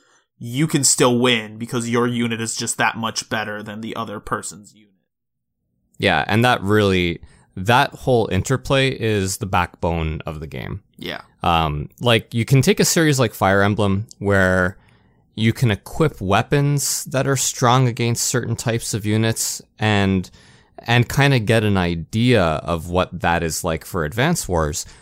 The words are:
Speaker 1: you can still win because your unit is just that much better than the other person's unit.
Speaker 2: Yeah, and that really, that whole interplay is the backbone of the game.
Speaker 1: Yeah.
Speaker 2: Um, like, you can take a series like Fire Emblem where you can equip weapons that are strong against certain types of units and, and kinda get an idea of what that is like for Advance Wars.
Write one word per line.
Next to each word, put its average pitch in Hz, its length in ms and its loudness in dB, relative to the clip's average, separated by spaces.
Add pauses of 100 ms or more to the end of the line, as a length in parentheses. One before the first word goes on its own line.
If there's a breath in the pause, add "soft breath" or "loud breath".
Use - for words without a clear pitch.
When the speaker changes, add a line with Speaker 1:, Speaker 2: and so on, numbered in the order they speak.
(380 soft breath)
Speaker 1:
you 123 280 -2
can 143 180 0
still 123 340 4
win 113 400 0
because 117 300 -6
your 120 180 2
unit 117 340 -2
is 113 160 -4
just - 220 -6
that 117 180 0
much 113 320 -6
better 107 340 -6
than 107 200 -12
the 110 120 -10
other 104 260 -8
person's 101 540 -10
unit. 104 160 -20 (1080)
Speaker 2:
Yeah, 82 280 2
and 110 180 2
that 123 180 2
really, 95 580 2 (360 soft breath)
that 120 360 2
whole 120 400 0
interplay 131 640 0
is 101 380 -2
the 107 100 -8
backbone 85 800 -2
of 78 140 -10
the 80 60 -10
game. 65 360 -12 (140)
Speaker 1:
Yeah. - 240 -10 (220)
Speaker 2:
Um, 80 480 0 (100)
like, 117 340 0
you 113 100 -2
can 135 180 4
take 208 180 2
a 185 40 4
series 151 360 2
like 113 140 0
Fire 98 280 2
Emblem 101 440 0 (120)
where 92 600 2 (580 soft breath)
you 110 160 2
can 120 180 0
equip - 500 -2
weapons 135 880 0
that 135 200 -2
are 139 100 0
strong 131 500 2
against 117 400 -2
certain 117 300 -2
types - 380 -4
of 101 100 -4
units 110 560 0 (180)
and, 98 520 2 (480 soft breath)
and 120 300 2
kinda 139 300 2
get 110 260 2
an 101 120 2
idea 92 640 2
of 82 480 -2
what 87 300 0
that 85 220 2
is 80 220 -4
like 82 200 -4
for 85 200 -4
Advance 123 440 -2
Wars. 80 360 -2 (180 loud breath)